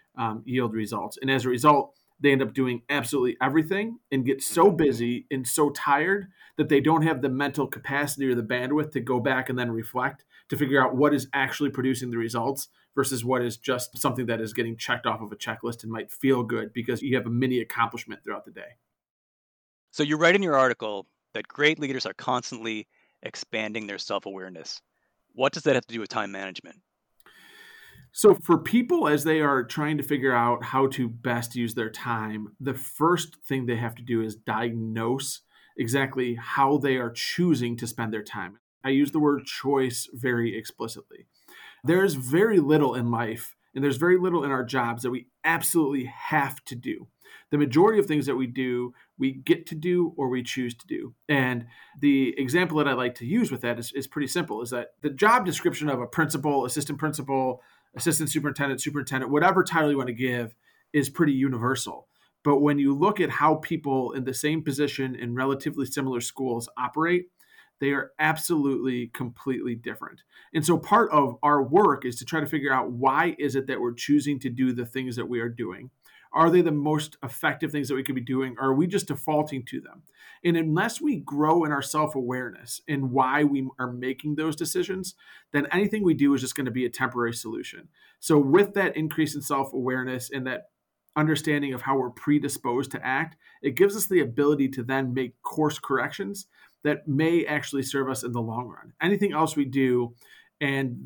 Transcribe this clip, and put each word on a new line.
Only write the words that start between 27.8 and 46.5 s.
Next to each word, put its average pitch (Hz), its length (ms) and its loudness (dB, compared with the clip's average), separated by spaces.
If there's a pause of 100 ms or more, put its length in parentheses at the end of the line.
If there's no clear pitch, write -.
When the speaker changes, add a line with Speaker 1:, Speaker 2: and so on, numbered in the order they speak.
Speaker 1:
So 202 240 8
for 170 220 4
people, 247 500 2
as 147 160 4
they 156 160 4
are 139 240 4
trying 151 340 -2
to 143 60 -4
figure 135 320 0
out 120 260 2
how 135 260 2
to 131 200 -2
best 117 480 -4
use 117 180 -2
their 110 160 -4
time, 107 600 -6 (100)
the 135 140 -4
first - 640 0 (100)
thing 135 180 -2
they 120 120 0
have 117 180 -4
to 120 80 -18
do 117 180 0
is 110 140 -4
diagnose 113 1040 -4 (380)
exactly 127 580 0
how 139 420 2
they 131 200 2
are 120 140 -4
choosing 123 680 0
to 120 100 -8
spend 113 260 -4
their 107 100 -4
time. 98 360 -12 (240)
I 131 60 -2
use 139 220 4
the 156 100 2
word 143 240 2
choice 131 640 -2
very 117 460 -2
explicitly. - 720 -12 (580)
There's 175 300 4
very 170 440 4
little 143 340 4
in 120 160 -2
life, 117 460 -4 (180)
and 135 80 -4
there's 139 160 0
very 175 220 4
little 175 240 0
in 143 80 -2
our 127 140 -2
jobs 120 380 -4
that 123 80 -2
we 123 160 -8 (180)
absolutely 156 600 0
have 139 600 -4